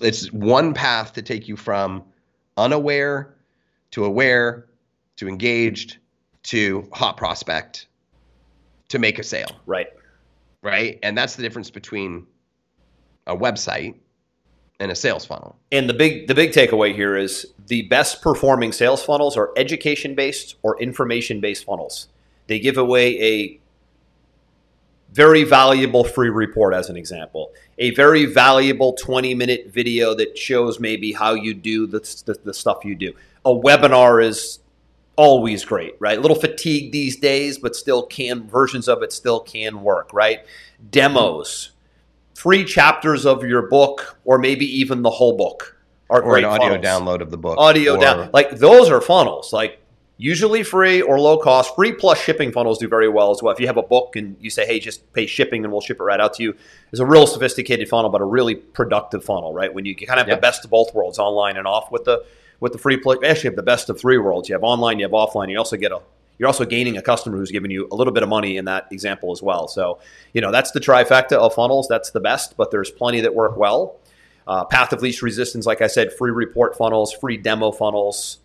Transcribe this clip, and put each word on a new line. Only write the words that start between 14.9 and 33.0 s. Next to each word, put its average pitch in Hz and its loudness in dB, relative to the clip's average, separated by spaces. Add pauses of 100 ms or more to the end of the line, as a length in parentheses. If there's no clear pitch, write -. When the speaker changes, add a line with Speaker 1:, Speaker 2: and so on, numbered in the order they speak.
Speaker 1:
a 87 -10
sales 98 -6
funnel. - -16 (160)
Speaker 2:
And 135 0
the 120 -4
big, 151 -2
the 127 -2
big 156 2
takeaway 110 2
here 101 -4
is 98 -6 (220)
the 113 -4
best 123 -2
performing 131 0
sales 127 2
funnels 147 0
are 104 -2
education-based 139 -4
or 107 -2
information-based 117 -6
funnels. 90 -12 (380)
They 110 -4
give 131 -2
away 123 2
a 110 -2 (1500)
very 151 8
valuable 131 4
free 120 0
report, 107 0
as 92 -4
an 87 -14
example, 80 -14 (240)
a 120 0
very 147 6
valuable 135 4
twenty-minute 127 -4
video 117 0
that 110 -4
shows 120 -2
maybe 110 -6
how 110 -2
you 110 -6
do 110 -4
the, 107 -8 (260)
the, 104 -6
the 98 -12
stuff - -4
you 101 -10
do. 90 -10 (320)